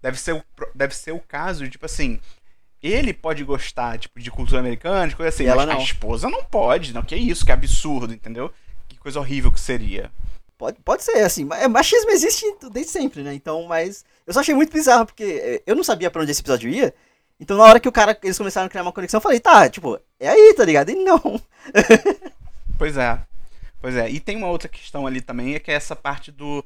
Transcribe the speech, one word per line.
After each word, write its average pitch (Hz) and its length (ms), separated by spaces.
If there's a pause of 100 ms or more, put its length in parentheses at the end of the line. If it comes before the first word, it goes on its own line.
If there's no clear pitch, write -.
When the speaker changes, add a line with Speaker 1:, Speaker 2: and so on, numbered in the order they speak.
Speaker 1:
Deve 131 180
ser - 140
o 156 100 (120)
pro-, - 180
deve 139 220
ser - 160
o 165 80
caso, 156 500
tipo - 160
assim, 135 320 (640)
ele 220 320
pode 156 300
gostar, 127 560
tipo, - 220
de 120 100
cultura 127 300
americana, 160 480
de - 80
coisa 165 120
assim, 151 140
Speaker 2:
E 127 40
ela 131 180
Speaker 1:
mas 151 100
Speaker 2:
não. 135 60
Speaker 1:
a - 20
esposa 117 460
não - 160
pode, 143 480
não, 117 80
que - 160
isso, 240 280
que - 60
absurdo, 123 640
entendeu? 113 400 (340)
Que - 100
coisa 143 220
horrível 135 320
que - 80
seria. - 500 (480)
Speaker 2:
Pode, - 220
pode 277 240
ser, 453 220
assim, - 180
ma-, 147 140
é, 262 100
machismo 427 440
existe 392 340 (260)
desde 254 220
sempre, 269 280
né? 143 120
Então, 156 320
mas 170 400 (200)
eu 175 80
só 247 60
achei 285 160
muito 302 160
bizarro, 254 340
porque, - 180 (200)
é, 123 240
eu 208 80
não 339 80
sabia 180 260
pra 165 120
onde 147 100
esse 143 100
episódio 120 280
ia, 160 240 (460)
então 196 180
na 214 80
hora 226 160
que - 80
o - 20
cara, 214 320
eles 185 140
começaram 190 300
a - 20
criar 185 140
uma 180 100
conexão, 185 240
eu 220 40
falei, 277 200
tá, 214 260
tipo, - 320 (200)
é 139 100
aí, 427 260
tá - 80
ligado? 156 280
E 262 40
não. 381 260
<laughs> - 840 (720)
Speaker 1:
Pois 147 200
é, 120 220 (640)
pois 127 140
é. 117 140
E 143 100
tem 202 180
uma 208 100
outra 175 200
questão - 400
ali 131 140
também, 123 340
é 151 40
que - 120
é 147 40
essa 147 200
parte 143 360
do 143 340